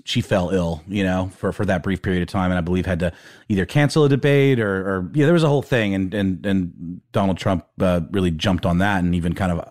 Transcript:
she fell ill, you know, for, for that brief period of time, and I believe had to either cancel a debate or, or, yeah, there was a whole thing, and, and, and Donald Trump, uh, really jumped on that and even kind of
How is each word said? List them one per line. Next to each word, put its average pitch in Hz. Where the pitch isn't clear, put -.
she -
fell 90
ill, 85
you 98
know, 92
for, 95
for 104
that 95
brief 95
period 90
of 87
time, 92
and 90
I -
believe 90
had 90
to 87
either 95
cancel 147
a 143
debate 139
or, 98
or, 92
yeah, 143
there 170
was 165
a 151
whole 143
thing, 107
and, 95
and, 95
and 90
Donald 98
Trump, 95
uh, 90
really 92
jumped 85
on 87
that 98
and 87
even 87
kind 92
of 85